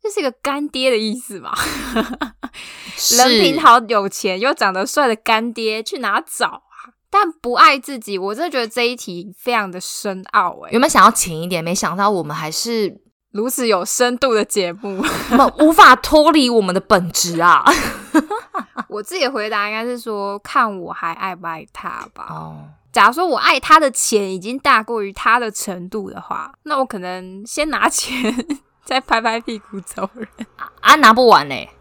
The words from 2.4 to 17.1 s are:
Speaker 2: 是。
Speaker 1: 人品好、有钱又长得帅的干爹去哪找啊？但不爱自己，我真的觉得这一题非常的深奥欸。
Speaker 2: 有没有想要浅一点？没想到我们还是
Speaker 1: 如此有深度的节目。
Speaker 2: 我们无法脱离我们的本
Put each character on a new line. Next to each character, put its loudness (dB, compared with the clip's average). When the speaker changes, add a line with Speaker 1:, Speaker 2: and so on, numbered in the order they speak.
Speaker 2:
是。 0
Speaker 1:
人 6
品 2
好、 8
有 -2
钱 -4
又 0
长 0
得 -2
帅 0
的 2
干 -2
爹 -4
去 -10
哪 -2
找 -4
啊？ -12
但 2
不 -8
爱 6
自 -12
己， -8
我 -6
真 -6
的 -4
觉 -4
得 -2
这 -2
一 -4
题 -12
非 -6
常 -4
的 -12
深 -10
奥 2
欸。 -10
Speaker 2:
有 4
没 4
有 2
想 6
要 8
浅 -4
一 -8
点？ -4
没 -2
想 -4
到 0
我 0
们 -8
还 -8
是 -4
Speaker 1:
如 -4
此 -2
有 2
深 0
度 0
的 2
节 -2
目。 -8
Speaker 2:
我 4
们 6
无 6
法 10
脱 4
离 4
我 4
们 0
的 0
本 2